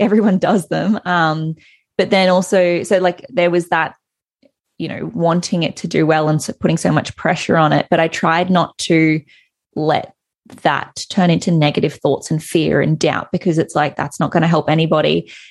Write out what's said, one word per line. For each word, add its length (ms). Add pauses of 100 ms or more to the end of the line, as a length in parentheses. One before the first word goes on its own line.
everyone 360
<laughs> 120
does 180
them. 380
Um, 500 (420)
but 120
then 200
also, 540
so, 140
like, 320
there 220
was 180
that 260 (880)
you 60
know, 240
wanting 500
it 140
to 100
do 180
well 220
and 140
so, 180
putting 180
so 140
much 240
pressure 400
on 160
it. 180
But 120
I 80
tried 400
not 280 (120)
to 320 (540)
let 380 (500)
that 460
turn 200
into 220
negative 420
thoughts 360
and 140
fear 380
and 180
doubt, 320
because 260
it's 180
like, 200
that's 240
not 120
gonna 140
help 240
anybody. 640 (200)